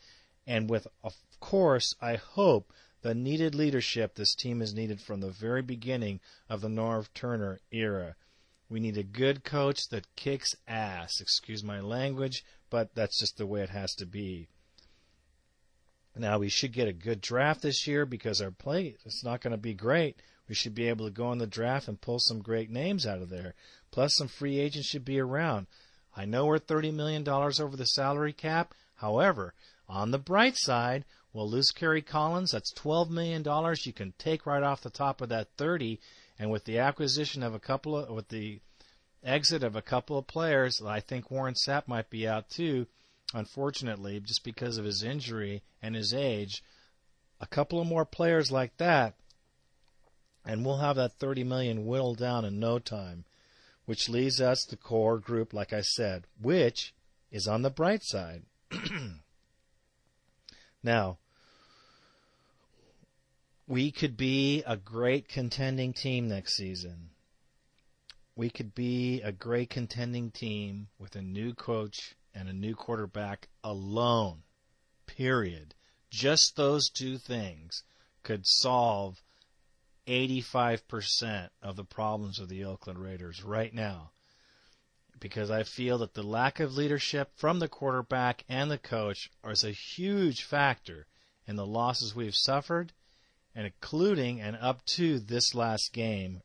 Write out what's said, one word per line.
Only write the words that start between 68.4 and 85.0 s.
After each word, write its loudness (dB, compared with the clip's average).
could -8
be 0
a -4
great -2
contending -4
team -6
with -14
a -8
new -4
coach -6
and -8
a -6
new -4
quarterback -6
alone, 2
period. 0
Just 4
those 4
two -6
things -8
could -4
solve 4
eighty-five 2
percent -2
of -8
the -8
problems -2
of -10
the -8
Oakland -10
Raiders -10
right -2
now, -6